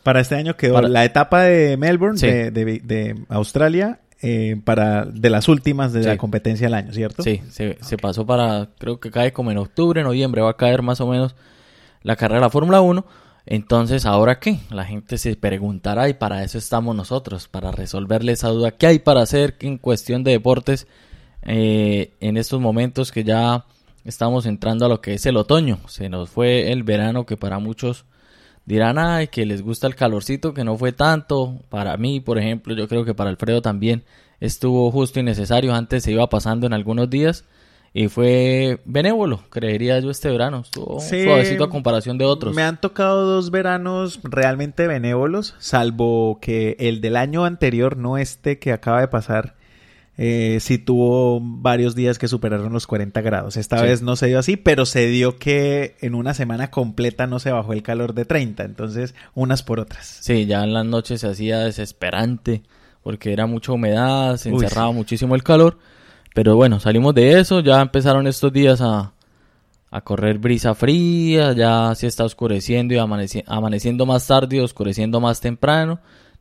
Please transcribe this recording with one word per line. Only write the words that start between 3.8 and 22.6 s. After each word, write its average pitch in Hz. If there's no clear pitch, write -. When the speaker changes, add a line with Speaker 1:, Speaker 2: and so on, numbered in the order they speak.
Speaker 1:
eh, 110
para, 107
de 110
las 107
últimas 139
de 113
la 110
Speaker 2:
Sí. 98
Speaker 1:
competencia 113
del 117
año, 101
¿cierto? 110
Speaker 2:
Sí, 147
se, 107
se 117
Speaker 1:
Ok. 104
Speaker 2:
pasó 101
para, 113
creo 120
que 113
cae 123
como 120
en 104
octubre, 165
noviembre, 127
va 113
a 113
caer 123
más 123
o 123
menos 127
la 110
carrera 113
de 127
la 110
Fórmula 175
uno. 180
Entonces, 117
¿ahora 110
qué? 214
La 98
gente 104
se 113
preguntará, 101
y -
para 98
eso 113
estamos 117
nosotros, 98
para 92
resolverle 98
esa 117
duda. 113
¿Qué -
hay 160
para 135
hacer 143
en 139
cuestión 123
de 135
deportes, 127
eh, 107
en 107
estos 127